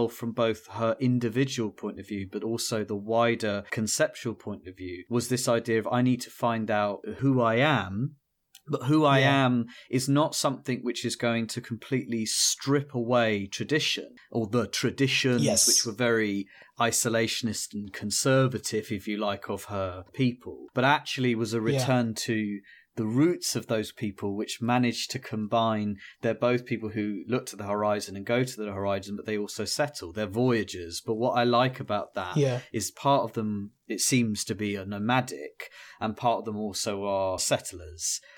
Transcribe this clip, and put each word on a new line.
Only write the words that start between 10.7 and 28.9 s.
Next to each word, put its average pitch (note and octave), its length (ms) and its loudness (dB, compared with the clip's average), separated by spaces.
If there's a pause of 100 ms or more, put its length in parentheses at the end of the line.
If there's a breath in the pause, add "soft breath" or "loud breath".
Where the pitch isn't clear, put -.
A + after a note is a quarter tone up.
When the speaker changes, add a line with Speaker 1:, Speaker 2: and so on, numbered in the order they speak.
Speaker 1:
which - 220 -4
is A2+ 120 -2
going A#2 320 0
to - 120 -8
completely A2+ 680 -4
strip - 680 0
away A2+ 520 2
tradition, C#3 600 -2 (220 loud breath)
or A2+ 160 -2
the G#2+ 200 0
traditions B2+ 760 2
Speaker 2:
Yes. G#2+ 260 4
Speaker 1:
which - 180 4
were A#2 60 -4
very G#2+ 560 2 (320 loud breath)
isolationist A2+ 920 0
and G2+ 180 -10
conservative, A2+ 1000 2
if G2+ 160 -4
you G#2 120 -2
like, G2+ 300 -4
of G2+ 160 -4
her F#2 480 -4
people, A#2 640 -2
but B2+ 100 2
actually C3+ 500 2
was A2 200 -2
a A#2+ 40 2
Speaker 2:
Yeah. A2 40 -2
Speaker 1:
return B2 520 2
to G#2+ 460 -2 (360 loud breath)
the A2+ 100 0
roots D3 480 2
of A#2 120 -4
those A2 260 0
people, G2+ 420 -4
which A2 280 -6
managed A#2+ 480 2
to - 80 -6
combine, G#2+ 800 0 (240 loud breath)
they're A2+ 120 2
both B2 300 2
people A2 240 -4
who G#2 400 -2
look B2 160 0
to - 100 -12
the G2+ 120 -10
horizon G#2 500 0
and G2 80 -8
go A#2+ 180 2
to C3 140 -6
the G#2+ 160 -6
horizon, G2 440 -2